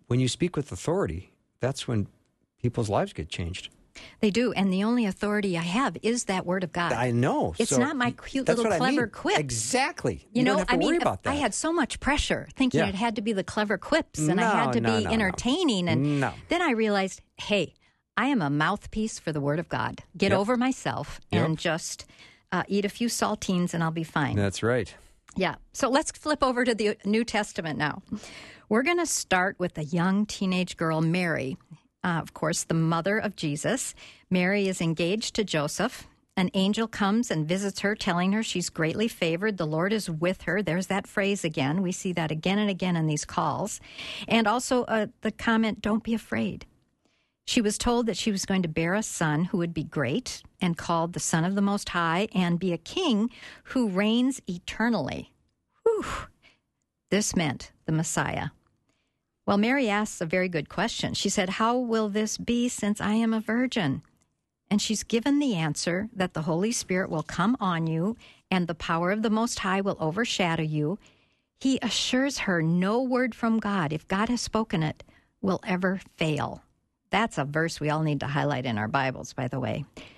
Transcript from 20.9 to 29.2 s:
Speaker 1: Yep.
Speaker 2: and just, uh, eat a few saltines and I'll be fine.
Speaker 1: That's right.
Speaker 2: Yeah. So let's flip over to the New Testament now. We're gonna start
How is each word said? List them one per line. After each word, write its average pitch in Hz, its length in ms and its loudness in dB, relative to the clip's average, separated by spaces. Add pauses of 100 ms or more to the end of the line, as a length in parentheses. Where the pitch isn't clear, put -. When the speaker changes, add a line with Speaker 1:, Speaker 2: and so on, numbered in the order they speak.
Speaker 1:
Yep. 165 140 4
Speaker 2:
and 160 120 0
just, - 480 -4 (460)
uh, 180 160 0
eat 202 160 2
a 202 60 0
few 233 180 -4
saltines 196 680 0
and 170 80 0
I'll 165 100 0
be 165 120 -4
fine. 135 320 0
Speaker 1:
That's 101 260 0
right. 113 320 0 (440)
Speaker 2:
Yeah. 175 180 0 (160)
So 262 180 0
let's 285 220 2
flip 302 320 0
over 247 220 2
to 233 100 2
the 208 300 0
New 220 180 2
Testament 208 560 -4
now. - 220 -2 (680)
We're 226 160 2
gonna 349 220 2
start 185 520 0